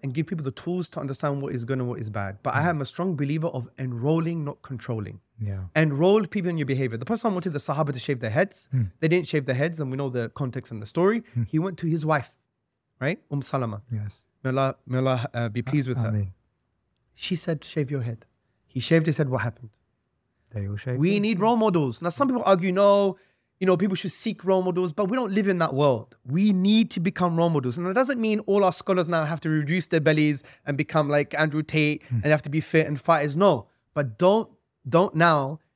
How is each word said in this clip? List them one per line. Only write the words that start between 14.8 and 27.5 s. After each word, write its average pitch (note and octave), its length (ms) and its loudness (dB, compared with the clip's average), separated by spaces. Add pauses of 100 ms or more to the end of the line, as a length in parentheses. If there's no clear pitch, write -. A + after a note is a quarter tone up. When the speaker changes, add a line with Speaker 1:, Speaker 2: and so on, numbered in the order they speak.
Speaker 1:
may B2+ 140 -2
Allah, C3 340 0
uh, A#2 160 -2
be A2+ 120 -6
pleased C3+ 280 -2
with B2 80 -4
her. A#2 100 0
Speaker 2:
Ameen. G2+ 260 -2 (800)
Speaker 1:
She - 200 -6
said, D#3+ 280 -4
"Shave C#3+ 280 -4
your C#3 100 -4
head." A#2 240 -8 (420)
He - 120 -8
shaved D#3+ 260 4
his D#3+ 120 0
head. D3 120 0
What B2+ 120 -2
happened? A#2+ 280 -8 (800)
Speaker 2:
They G2+ 160 -6
all G2+ 100 -6
shaved B2+ 220 -4
Speaker 1:
We F#3 180 2
Speaker 2:
it. - 40 2
Speaker 1:
need G#3 180 0
role A3+ 180 4
models. E3+ 440 2
Now, E3+ 80 -2
some C#4 180 0
people B3 180 0
argue, F#3+ 260 4
No, G3+ 460 4 (420)
you F#3 80 0
know, F#3 80 6
people F#3+ 200 2
should F3+ 160 -4
seek - 340 -6
role F#3+ 160 4
models, F3+ 320 -2
but G#3 160 -2
we A3+ 80 -2
don't A3+ 160 -2
live G3 160 2
in F#3 80 2
that E3 160 0
world. C3+ 420 2 (100)
We F#3+ 280 2
need G3+ 380 4
to - 100 -6
become F3 360 0
role E3+ 120 4
models. B2+ 280 0